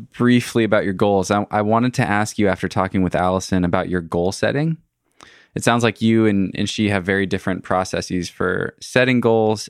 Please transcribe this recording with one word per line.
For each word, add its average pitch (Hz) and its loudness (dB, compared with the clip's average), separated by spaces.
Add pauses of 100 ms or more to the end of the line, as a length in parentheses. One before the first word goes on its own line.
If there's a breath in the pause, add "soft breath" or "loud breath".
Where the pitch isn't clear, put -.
(120)
briefly 120 2
about 104 2
your 95 -2
goals. 98 0
I, 104 0
I 107 0
wanted 113 0
to 131 0
ask 104 -2
you, 104 2
after 92 -2
talking 95 -2
with 90 0
Allison, 92 0
about 87 -2
your 90 -2
goal 87 -2
setting. 143 -2 (760 soft breath)
It 110 -6
sounds 120 2
like 113 0
you 113 4
and, 98 0
and 101 -4
she 107 0
have 98 0
very 98 2
different 92 -6
processes 92 -2
for 92 -4
setting 123 2
goals. 110 2